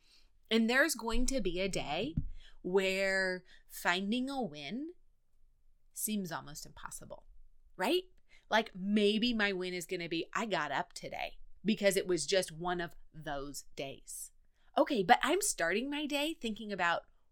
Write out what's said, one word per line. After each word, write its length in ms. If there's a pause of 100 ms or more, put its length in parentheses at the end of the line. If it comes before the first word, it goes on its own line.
(500)
And 180
there's 260
going 320
to 140
be 200
a 80
day 460 (460)
where 800 (280)
finding 580
a 120
win 500 (1040)
seems 360
almost 360
impossible, 580 (520)
right? 260 (480)
Like, 280
maybe 540
my 200
win 200
is 140
gonna 240
be, 240
"I 100
got 260
up 220
today." 460 (260)
because 320
it 100
was 200
just 260
one 280
of 100 (220)
those 520 (100)
days. 560 (460)
Okay, 260
but 200
I'm 180
starting 500
my 160
day 320
thinking 320
about 320 (300)